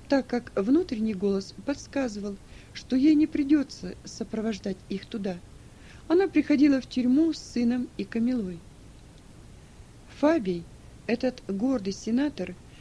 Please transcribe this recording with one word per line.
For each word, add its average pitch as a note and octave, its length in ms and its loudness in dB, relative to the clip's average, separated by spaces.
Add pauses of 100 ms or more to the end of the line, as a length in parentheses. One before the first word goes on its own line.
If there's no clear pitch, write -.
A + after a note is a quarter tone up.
так C4 200 2
как A#3+ 280 -4
внутренний A3 580 2
голос G3 400 -2 (120)
подсказывал, G#3 720 -6 (360)
что - 220 -4
ей D4 200 6
не D4+ 120 6
придется C#4 680 0 (100)
сопровождать G#3+ 720 -6 (120)
их F#3+ 160 -6
туда. G3 320 -6 (720)
Она F4+ 200 4
приходила C#4+ 520 4
в - 80 -8
тюрьму C4+ 460 2
с - 60 -10
сыном A#3+ 580 -2
и G#3 60 -4
Камилой. A3+ 560 -2 (1600)
Фабий, G#3 440 2 (440)
этот B3+ 400 -2
гордый G3+ 460 -2
сенатор A3 640 -2 (260)